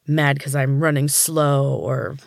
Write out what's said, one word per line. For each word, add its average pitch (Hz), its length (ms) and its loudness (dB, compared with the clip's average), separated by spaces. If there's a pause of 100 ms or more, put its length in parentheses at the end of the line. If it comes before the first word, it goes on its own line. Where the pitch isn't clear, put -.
mad 143 320 2
'cause 139 160 -6
I'm 139 240 2
running 147 300 2
slow 143 640 0
or 131 420 -4 (120)